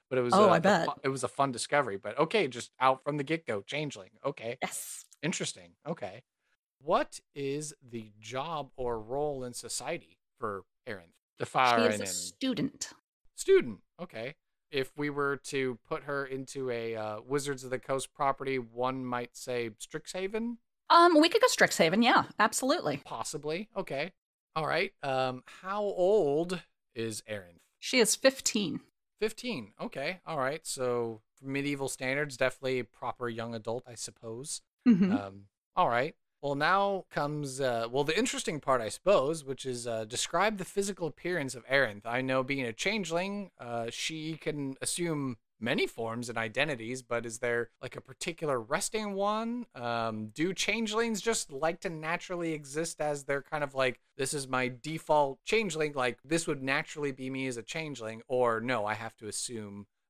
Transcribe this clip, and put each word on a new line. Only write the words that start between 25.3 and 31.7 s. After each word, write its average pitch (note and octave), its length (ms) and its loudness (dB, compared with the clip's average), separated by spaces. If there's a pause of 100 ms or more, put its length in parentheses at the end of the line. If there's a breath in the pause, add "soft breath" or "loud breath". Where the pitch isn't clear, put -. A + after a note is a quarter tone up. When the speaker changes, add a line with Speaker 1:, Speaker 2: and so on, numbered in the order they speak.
Speaker 1:
how G3+ 220 -4
old F3 800 2 (320)
is A2+ 360 -6
Arinth? F2+ 300 -10 (180)
Speaker 2:
She - 200 0
is G#3+ 180 6
fifteen. G#3 640 0 (400)
Speaker 1:
Fifteen. G#3 600 -6
Okay. F3+ 460 -6
All D#3 120 -4
right. C#3 280 -2
So, A#2+ 540 -2 (180)
for C3+ 80 -18
medieval C#3 440 -2